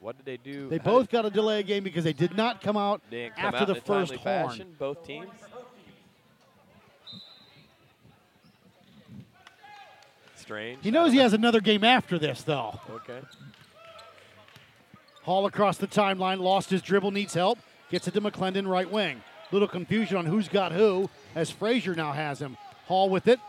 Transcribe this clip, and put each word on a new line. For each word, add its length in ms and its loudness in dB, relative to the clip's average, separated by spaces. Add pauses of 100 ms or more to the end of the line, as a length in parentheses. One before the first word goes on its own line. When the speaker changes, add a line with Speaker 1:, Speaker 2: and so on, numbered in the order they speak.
Speaker 1:
what 160 -12
did 100 -20
they 100 -10
do? 320 -12
Speaker 2:
They 100 -4
Speaker 1:
How 60 -10
Speaker 2:
both 220 4
Speaker 1:
did 60 -12
Speaker 2:
got 140 2
a 40 -2
delay 300 0
of 60 -4
game 180 -2
because 200 -4
they 80 0
did 240 -2
not 240 -2
come 160 -2
out 240 0 (100)
Speaker 1:
They 140 -8
didn't 120 -14
come 100 -4
Speaker 2:
after 120 -2
Speaker 1:
out 80 0
Speaker 2:
the 80 0
Speaker 1:
in 40 -8
a 40 -12
timely 240 0
Speaker 2:
first 160 -10
horn. 260 -2
Speaker 1:
fashion, 300 -12
both 260 -6
teams? 220 -14 (4000)
Strange. 460 -10
Speaker 2:
He 80 -2
Speaker 1:
I 20 0
Speaker 2:
knows 140 6
Speaker 1:
don't 60 6
Speaker 2:
he 60 8
Speaker 1:
know. 60 8
Speaker 2:
has 80 6
another 280 4
game 240 2
after 340 4
this, 240 -4
though. 360 -4 (120)
Speaker 1:
Okay. 300 -14 (2000)
Speaker 2:
Hall 240 2
across 320 2
the 80 -4
timeline, 540 0
lost 300 2
his 120 0
dribble, 300 0
needs 220 -4
help. 240 2 (320)
Gets 180 -4
it 60 -8
to 60 2
McClendon, 460 -2
right 240 0
wing. 320 -2 (300)
Little 160 2
confusion 480 -2
on 100 -2
who's 220 0
got 240 0
who, 360 2 (260)
as 160 -2
Frazier 440 0
now 180 -4
has 280 -4
him. 160 -10 (300)
Hall 220 4
with 200 2
it. 200 8